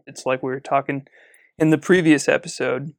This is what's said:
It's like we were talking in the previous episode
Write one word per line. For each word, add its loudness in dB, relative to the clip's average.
It's -20
like -2
we -6
were -8
talking -4
in 2
the 4
previous 2
episode -4